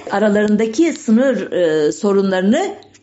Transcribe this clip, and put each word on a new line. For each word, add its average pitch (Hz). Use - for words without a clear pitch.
aralarındaki 214
sınır, 226
e, 156
sorunlarını 196